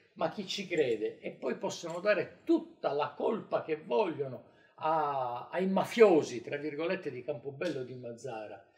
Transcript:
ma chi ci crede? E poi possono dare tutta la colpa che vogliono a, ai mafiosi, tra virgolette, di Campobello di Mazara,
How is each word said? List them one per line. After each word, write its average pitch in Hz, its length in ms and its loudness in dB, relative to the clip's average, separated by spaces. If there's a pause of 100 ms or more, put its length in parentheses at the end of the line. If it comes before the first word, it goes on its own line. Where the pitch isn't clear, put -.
(140)
ma 165 160 -2
chi 190 160 -8
ci 190 200 -6
crede? 120 540 0
E - 120 -8
poi - 240 -4
possono 170 440 -6
dare 196 440 0
tutta - 480 0
la - 180 0
colpa 233 520 -2
che 156 140 -2
vogliono 156 680 -2 (320)
a, 143 720 0
ai 185 160 0
mafiosi, 180 760 6
tra 143 160 -6
virgolette, 151 540 -4
di 123 120 -8
Campobello 139 600 -6
di 123 120 -10
Mazara, 110 680 -10 (140)